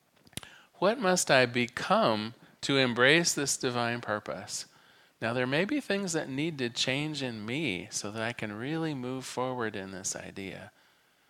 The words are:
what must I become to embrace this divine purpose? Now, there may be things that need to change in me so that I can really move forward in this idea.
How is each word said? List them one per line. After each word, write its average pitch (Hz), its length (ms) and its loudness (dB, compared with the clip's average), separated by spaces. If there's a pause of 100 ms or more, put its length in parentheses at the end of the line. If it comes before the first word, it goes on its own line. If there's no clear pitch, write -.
(760)
what 208 220 2
must 185 320 2
I 131 160 8
become 120 880 0 (260)
to 139 160 2
embrace 131 560 6
this 139 240 -2
divine 120 420 -2
purpose? 107 680 -6 (560)
Now, 113 120 0
there 127 120 0
may 143 200 2
be 285 160 -2
things 196 320 -2
that 156 160 -2
need 147 300 -4
to 120 100 -2
change 143 520 -2
in 113 240 -6
me 117 460 -4
so - 200 -6
that 110 100 -6
I 113 100 -2
can 107 220 -8
really 151 400 -4
move 127 320 -6
forward 123 500 -4
in 95 160 -8
this 95 240 -8
idea. 98 560 -12 (580)